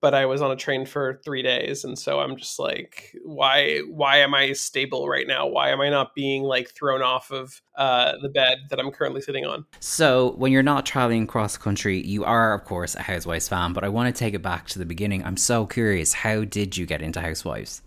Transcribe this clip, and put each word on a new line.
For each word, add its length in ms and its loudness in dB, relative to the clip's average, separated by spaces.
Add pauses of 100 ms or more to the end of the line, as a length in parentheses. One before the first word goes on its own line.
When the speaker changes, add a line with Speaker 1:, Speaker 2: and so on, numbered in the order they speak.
Speaker 1:
but 140 8
I 100 6
was 160 0
on 80 2
a 60 0
train 320 -4
for 360 -4
three 200 -6
days, 400 -2
and 140 -10
so 220 -2
I'm 160 -2
just 220 -12
like, 640 -6
"Why, 640 2
why 300 2
am 160 6
I 200 2
stable 540 -4
right 200 -2
now? 180 -2
Why 240 0
am 120 0
I 100 2
not 240 0
being, 260 -2
like, 320 -2
thrown 300 0
off 280 0
of, 300 -10 (160)
uh, 360 4 (100)
the 60 -4
bed 280 4 (140)
that 80 0
I'm 100 -2
currently 320 -4
sitting 240 -6
on?" 200 -6 (140)
Speaker 2:
So 560 4
when 160 2
you're 120 6
not 240 2
traveling 400 2
cross 300 -2
country, 460 0
you 220 -4
are, 300 4
of 100 -8
course, 300 -6
a 80 -8
Housewives 440 -4
fan, 260 -2
but 100 -2
I 60 -2
wanna 220 0
take 220 -2
it 80 -4
back 280 -6
to 100 -10
the 60 -4
beginning. 380 -4
I'm 140 -4
so 300 2
curious, 460 0
how 300 0
did 320 -4
you 120 -4
get 160 -6
into 180 -6
Housewives? 640 -8